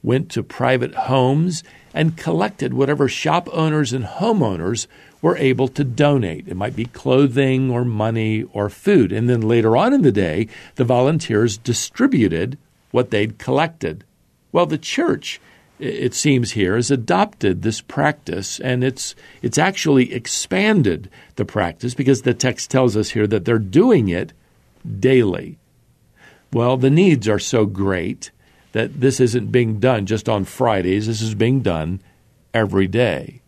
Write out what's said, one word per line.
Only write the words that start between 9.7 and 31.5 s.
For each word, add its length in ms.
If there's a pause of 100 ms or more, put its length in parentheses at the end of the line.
on 160
in 100
the 100
day, 340 (300)
the 80
volunteers 760
distributed 960 (360)
what 180
they'd 280
collected. 680 (480)
Well, 140
the 120
church, 600 (400)
i-, 20
it 320
seems 380
here, 240
has 160
adopted 680
this 180
practice, 800
and 240
it's, 320 (260)
it's 160
actually 560
expanded 960 (240)
the 100
practice 500
because 280
the 120
text 360
tells 260
us 140
here 160
that 180
they're 140
doing 500
it 240 (680)
daily. 580 (920)
Well, 240
the 120
needs 400
are 120
so 260
great 640 (420)
that 280
this 180
isn't 320
being 300
done 260
just 220
on 160
Fridays. 640
This 120
is 140
being 260